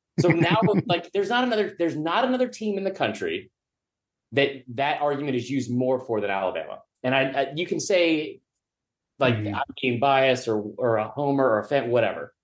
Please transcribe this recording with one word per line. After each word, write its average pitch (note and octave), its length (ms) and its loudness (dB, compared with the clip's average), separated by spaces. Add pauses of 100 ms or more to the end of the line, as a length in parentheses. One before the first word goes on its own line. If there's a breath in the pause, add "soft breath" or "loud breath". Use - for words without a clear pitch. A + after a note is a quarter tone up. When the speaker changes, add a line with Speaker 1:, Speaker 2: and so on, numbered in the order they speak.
(200)
Speaker 1:
So E3+ 100 4
now E3+ 300 2
Speaker 2:
<laughs> G#3+ 40 2
Speaker 1:
we're, G3 220 2
like, F3 260 -2
there's G3 180 -2
not A#3+ 140 0
another, G#3+ 360 -2
there's D#3+ 180 0
not E3 280 0
another B3+ 220 0
team G#3 300 -4
in F#3+ 60 -4
the F#3+ 80 -2
country G2 580 -4 (840)
that C#3 320 0 (120)
that C#3 260 -2
argument C#3+ 340 -2
is A#2 140 -4
used B2+ 220 -4
more B2+ 280 0
for A2+ 220 -2
than G2+ 80 -2
Alabama. F2+ 500 -4 (240)
And B2+ 100 2
I, C3+ 100 4
I, C#3 320 -2
you E3+ 100 -4
can F3 140 -4
say, D#3+ 600 0 (800)
like, B2+ 160 4
Speaker 2:
Mm-hmm. G#2 200 -4
Speaker 1:
I'm B2+ 80 -2 (180)
being B2 180 0
biased C3+ 480 4
or, A2 120 0 (180)
or A#2 200 2
a G#2+ 100 0
homer C#3 400 0
or G#2+ 120 4
a G#2 40 -6
fan, B2+ 280 0
whatever. F#2+ 420 0 (100)